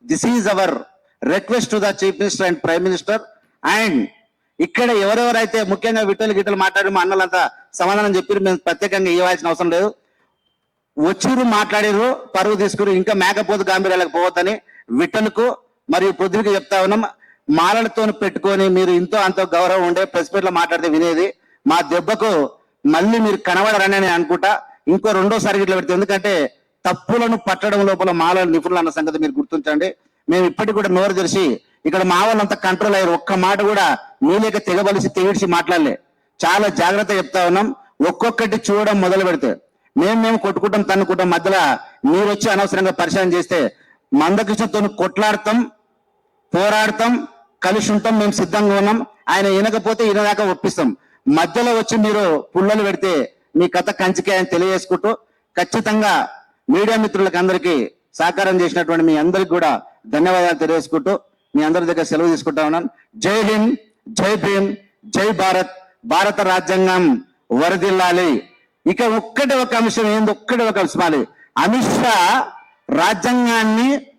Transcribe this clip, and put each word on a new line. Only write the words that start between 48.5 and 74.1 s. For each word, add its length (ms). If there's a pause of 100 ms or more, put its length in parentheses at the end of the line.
ఉన్నాం. 180 (340)
ఆయన 220
వినకపోతే 540
వినదాకా 340 (100)
ఒప్పిస్తాం. 380 (480)
మధ్యలో 400
వచ్చి 160 (100)
మీరు 200 (300)
పుల్లలు 340
పెడితే 240 (460)
మీ 80 (100)
కథ 120 (120)
కంచికే 380
అని 140
తెలియజేసుకుంటూ, 580 (440)
ఖచ్చితంగా 580 (600)
మీడియా 300
మిత్రులకు 380
అందరికీ 320 (440)
సహకారం 420
చేసినటువంటి 480
మీ 140
అందరికి 320
కూడా 160 (440)
ధన్యవాదాలు 480
తెలియజేసుకుంటూ 500 (420)
మీ 120
అందరి 220
దగ్గర 200
సెలవు 240
తీసుకుంటా 360
ఉన్నాను. 180 (360)
జై 140 (120)
హింద్, 220 (480)
జై 140 (100)
భీమ్, 240 (480)
జై 140 (100)
భారత్. 320 (400)
భారత 280 (100)
రాజ్యాంగం 540 (580)
వరదిల్లాలి. 680 (640)
ఇక 100 (160)
ఒక్కటే 460
ఒక 160
అంశం 260 (100)
ఏంది, 200
ఒక్కటే 360
ఒక 120
అంశం 240
అది. 120 (420)
అమిత్ 360
షా 160 (840)
రాజ్యాంగాన్ని 920 (300)